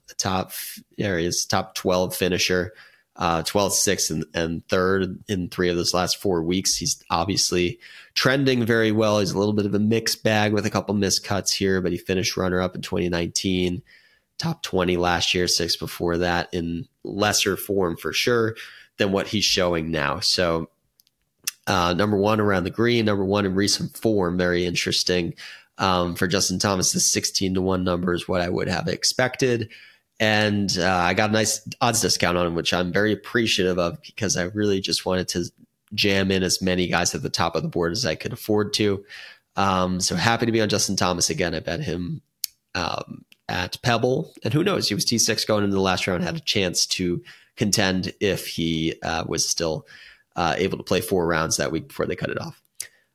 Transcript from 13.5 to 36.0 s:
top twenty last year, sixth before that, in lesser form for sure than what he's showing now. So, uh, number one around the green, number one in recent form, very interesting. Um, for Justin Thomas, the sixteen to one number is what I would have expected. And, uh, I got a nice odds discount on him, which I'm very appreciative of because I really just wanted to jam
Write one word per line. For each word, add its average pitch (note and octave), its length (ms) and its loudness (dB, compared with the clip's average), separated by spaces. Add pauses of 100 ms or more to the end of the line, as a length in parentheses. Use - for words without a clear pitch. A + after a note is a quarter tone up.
top E3 260 -6
twenty F2+ 340 0
last F2 360 0
year, F2+ 140 2
sixth - 320 -2
before E2+ 380 -2
that, F2 360 0
in E2+ 340 -6 (160)
lesser G2+ 540 0
form F#2 400 -2
for D#2 160 -6
sure A2+ 420 0 (420)
than G2+ 140 2
what G2 160 0
he's G2+ 160 0
showing E2+ 480 0
now. D2 300 -2
So, E2+ 480 0 (1000)
uh, F2+ 260 2
number G#2 220 2
one G#2 240 2
around G2+ 240 2
the F2+ 60 -2
green, A#2 340 2
number G2+ 220 0
one G2+ 200 2
in F#2 80 0
recent - 440 0
form, F#2+ 400 2
very F2+ 280 2
interesting. F2 680 0 (440)
Um, F2+ 380 2
for F#2+ 120 -2
Justin F2+ 320 0
Thomas, G2 340 0
the - 80 0
sixteen - 540 0
to F#2+ 60 2
one F#2 220 0
number F2+ 300 0
is E2+ 160 -4
what F#2 100 2
I F2 80 0
would F#2+ 220 -2
have E2+ 180 -2
expected. A#2+ 800 0 (480)
And, G#2 640 2
uh, E2+ 80 2
I F2+ 260 2
got G#2+ 180 2
a - 20 2
nice A2 340 0 (140)
odds A#2 180 2
discount F2 380 2
on F2 100 2
him, E2+ 80 -2
which E2 180 0
I'm F2+ 200 0
very G#2 180 2
appreciative G2 640 0
of E2+ 240 -2
because - 360 -4
I F2+ 60 0
really G2+ 360 0
just - 260 -2
wanted F#2 240 0
to F2 220 -4 (420)
jam G2 380 2